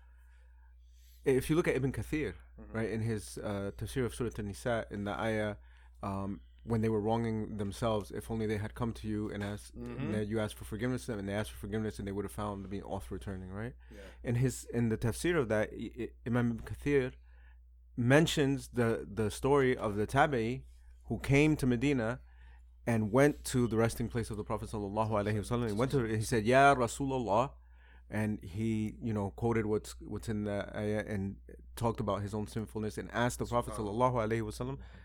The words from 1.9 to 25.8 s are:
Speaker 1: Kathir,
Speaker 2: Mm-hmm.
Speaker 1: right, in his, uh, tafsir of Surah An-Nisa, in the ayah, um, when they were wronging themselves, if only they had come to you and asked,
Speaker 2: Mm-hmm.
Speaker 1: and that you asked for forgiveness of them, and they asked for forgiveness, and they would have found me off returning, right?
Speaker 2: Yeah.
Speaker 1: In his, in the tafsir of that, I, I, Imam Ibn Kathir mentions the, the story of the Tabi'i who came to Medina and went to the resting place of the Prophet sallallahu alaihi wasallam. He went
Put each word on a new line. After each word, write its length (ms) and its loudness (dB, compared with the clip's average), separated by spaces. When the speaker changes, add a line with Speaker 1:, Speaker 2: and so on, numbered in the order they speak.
Speaker 1:
Kathir, 420 -4
Speaker 2:
Mm-hmm. 160 -10
Speaker 1:
right, 140 -2
in 100 -2
his, 380 -4
uh, 400 -4
tafsir 260 -2
of 100 -4
Surah 220 -2
An-Nisa, 540 -4
in 140 -4
the 140 -2
ayah, 360 0
um, 380 -4
when 180 0
they 80 4
were 100 2
wronging 560 0
themselves, 540 -2
if 200 -8
only 160 -2
they 120 0
had 160 -6
come 180 -2
to 160 -8
you 220 -2
and 120 -4
asked, 340 -8
Speaker 2:
Mm-hmm. 260 -8
Speaker 1:
and 120 -2
that 140 0
you 100 0
asked 160 -2
for 120 -14
forgiveness 380 -2
of 40 -16
them, 120 -4
and 80 -4
they 40 -2
asked 180 -2
for 60 -14
forgiveness, 420 -4
and 80 -6
they 60 -4
would 140 0
have 60 -6
found 240 -4
me 140 -4
off 280 -6
returning, 400 -6
right? 220 -6
Speaker 2:
Yeah. 100 -16
Speaker 1:
In 120 0
his, 400 2
in 160 2
the 80 0
tafsir 400 0
of 100 2
that, 240 2
I, 180 -8
I, 60 -6
Imam 240 2
Ibn 200 -4
Kathir 420 2
mentions 800 6
the, 360 2
the 200 0
story 460 4
of 200 -2
the 100 0
Tabi'i 560 2
who 120 -2
came 360 6
to 100 2
Medina 540 2
and 260 4
went 320 6
to 220 2
the 120 0
resting 300 2
place 220 -4
of 60 -8
the 80 -4
Prophet 260 -6
sallallahu 400 -2
alaihi 300 2
wasallam. 280 0
He 40 0
went 200 2